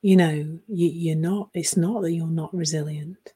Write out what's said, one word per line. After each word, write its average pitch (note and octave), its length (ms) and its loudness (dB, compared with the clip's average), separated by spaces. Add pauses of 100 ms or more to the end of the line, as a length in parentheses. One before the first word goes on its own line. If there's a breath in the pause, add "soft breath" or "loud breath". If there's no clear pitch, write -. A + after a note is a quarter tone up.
You F#3+ 140 6
know, D#3+ 520 2
you, F3 220 0
you're E3 260 -2
not, F#3 380 -2
it's E3+ 240 -2
not G3 240 0
that E3+ 120 -2
you're E3 140 -4
not D#3+ 260 -4
resilient. D3+ 840 -6